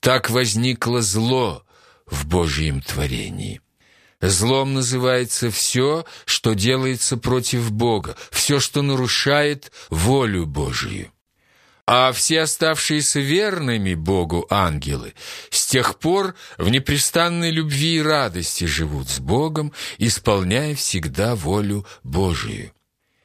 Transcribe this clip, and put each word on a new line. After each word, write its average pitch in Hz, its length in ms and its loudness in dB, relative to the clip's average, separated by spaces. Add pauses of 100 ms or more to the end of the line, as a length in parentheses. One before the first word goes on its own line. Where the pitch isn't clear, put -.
Так 127 280 2
возникло 120 720 0
зло 110 640 0 (400)
в 71 220 -8
Божьем 76 560 0
творении. 65 800 -6 (580)
Злом 123 540 2
называется 127 760 0
все, 143 540 0 (220)
что - 260 0
делается 127 640 0
против 120 560 0
Бога, 107 420 0 (160)
все, - 300 2
что 143 220 0
нарушает 143 880 0 (160)
волю 98 560 2
Божию. 69 680 -4 (760)
А 127 260 4
все 160 280 2
оставшиеся 156 800 0
верными 139 720 0
Богу 85 560 0
ангелы 73 640 0 (380)
с - 160 0
тех 127 320 0
пор 185 360 0 (220)
в 90 140 0
непрестанной 165 800 0
любви 160 460 0
и 156 40 2
радости 127 640 0
живут 73 460 -2
с 67 80 -6
Богом, 147 520 -2 (280)
исполняя 113 760 0
всегда 95 600 -2
волю 101 500 -2 (180)
Божию. 95 680 -4 (520)